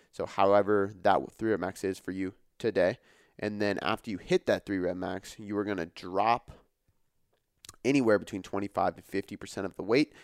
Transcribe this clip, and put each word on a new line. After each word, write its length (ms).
So 140
however 680
that 160
three 140
rep 80
max 240
is 160
for 120
you 220
today. 400
And 240
then 200
after 280
you 80
hit 280
that 200
three 120
rep 180
max, 420
you 200
are 80
gonna 220
drop 640
anywhere 340
between 240
twenty-five 540
to 60
fifty 340
percent 300
of 100
the 80
weight, 300